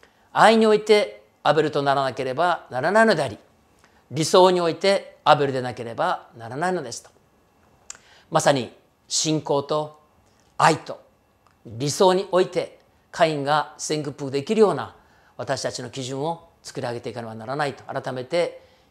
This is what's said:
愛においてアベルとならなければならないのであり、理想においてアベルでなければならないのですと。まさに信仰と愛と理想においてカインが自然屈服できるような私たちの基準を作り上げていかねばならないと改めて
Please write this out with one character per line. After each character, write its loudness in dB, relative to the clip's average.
愛 6
に 4
お 6
い 2
て 2
ア 2
ベ 4
ル -2
と -2
な 2
ら 0
な -4
け -8
れ -4
ば -2
な -4
ら -2
な 4
い 6
の 4
で -2
あ -2
り、 -10
理 -2
想 6
に 0
お 0
い -4
て 0
ア 6
ベ 0
ル -4
で -4
な -8
け -12
れ -10
ば -4
な -16
ら -12
な -2
い -2
の -4
で -12
す -14
と。 -20
ま 0
さ 4
に -2
信 -2
仰 0
と -6
愛 4
と -16
理 -6
想 4
に -2
お 2
い 0
て -8
カ 2
イ -2
ン -4
が 0
自 -10
然 -2
屈 -10
服 -8
で -4
き -2
る 4
よ 6
う -2
な -10
私 -6
た -4
ち -12
の -12
基 -10
準 -8
を -8
作 -14
り -6
上 -6
げ -10
て -10
い -12
か -10
ね -12
ば -14
な -14
ら -8
な -2
い -6
と -20
改 -8
め -8
て -4